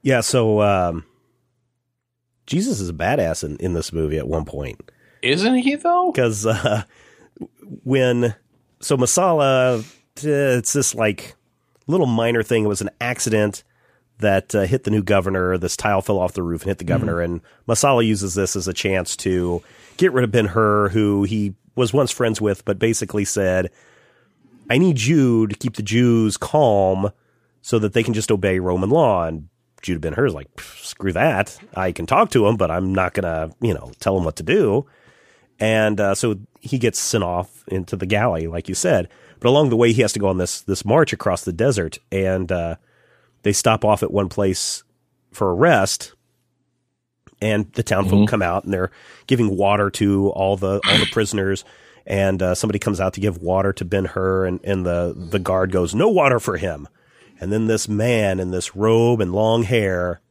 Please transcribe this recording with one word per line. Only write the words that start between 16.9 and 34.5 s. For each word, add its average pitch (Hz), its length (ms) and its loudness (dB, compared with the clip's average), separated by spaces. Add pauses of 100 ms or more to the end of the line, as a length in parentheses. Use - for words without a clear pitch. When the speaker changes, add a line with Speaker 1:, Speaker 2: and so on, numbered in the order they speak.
Speaker 1:
governor. 85 280 -2
And 85 200 -4 (260)
Masala 117 380 2
uses 98 300 -2
this 98 200 -2
as 92 120 -6
a 92 60 -4
chance 92 440 -2
to 90 440 -2 (360)
get 175 160 2
rid 127 100 4
of 110 80 0
Ben-Hur, 104 580 2
who 101 340 2
he 101 300 -2 (220)
was 123 180 0
once 135 180 2
friends 113 300 -2
with, 101 240 -2
but 98 140 -2
basically 110 460 0
said, 92 440 0 (1000)
"I 123 100 4
need 165 220 2
you 120 460 4
to 104 80 -6
keep - 200 -8
the 113 80 -8
Jews 113 520 2
calm 101 760 2 (500)
so - 160 -2
that 107 160 0
they 120 100 2
can 113 120 -2
just 107 160 -2
obey 95 280 0
Roman 90 300 0
law." 117 360 2
And 80 220 -8 (360)
Judah 87 160 -4
Ben-Hur 82 260 -2
is 107 80 0
like, 71 220 -14
"Pff, - 280 -20
screw 95 300 -6
that. 104 420 0 (200)
I 92 160 -2
can 82 160 -8
talk 202 240 2
to 107 160 4
him, 113 100 2
but 92 140 0
I'm 95 240 -2
not 92 180 0
gonna, 80 380 -4 (100)
you 110 140 0
know, 62 240 -12
tell 98 180 0
him 90 60 0
what 80 140 -4
to 82 60 -10
do." 135 440 2 (720)